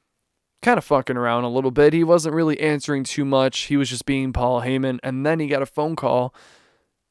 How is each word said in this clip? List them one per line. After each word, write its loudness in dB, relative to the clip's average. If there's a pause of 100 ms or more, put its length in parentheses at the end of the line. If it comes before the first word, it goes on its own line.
(600)
kinda 2
fucking 0
around 0
a -2
little 0
bit. 4
He 2
wasn't 2
really 0
answering -2
too -4
much. 0
He -2
was 0
just -8
being -2
Paul 0
Heyman. -2
And -4
then 0
he -4
got -2
a -4
phone -4
call, 0 (760)